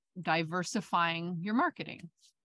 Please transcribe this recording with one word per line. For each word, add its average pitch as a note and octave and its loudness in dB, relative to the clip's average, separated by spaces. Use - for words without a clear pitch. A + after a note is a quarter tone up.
diversifying E3+ 0
your G3+ -2
marketing. A#3 -2